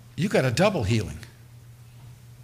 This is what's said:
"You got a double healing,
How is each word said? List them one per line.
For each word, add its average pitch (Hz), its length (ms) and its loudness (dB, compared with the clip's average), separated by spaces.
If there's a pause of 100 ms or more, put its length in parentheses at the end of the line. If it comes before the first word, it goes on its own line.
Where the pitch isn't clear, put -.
(180)
"You 156 100 -2
got 196 160 2
a 127 80 2
double 170 320 2
healing, 92 360 -2 (1200)